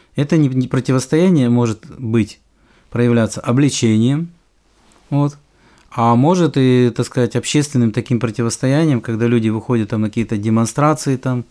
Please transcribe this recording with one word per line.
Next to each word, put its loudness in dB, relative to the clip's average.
Это 0
не, 4
не -2
противостояние 0
может 0
быть, -2
проявляться 0
обличением, 0
вот, -2
а 2
может 2
и, 4
так -4
сказать, -2
общественным 0
таким -2
противостоянием, -2
когда -4
люди 2
выходят -2
там -2
на -2
какие-то -4
демонстрации, 0
там, -4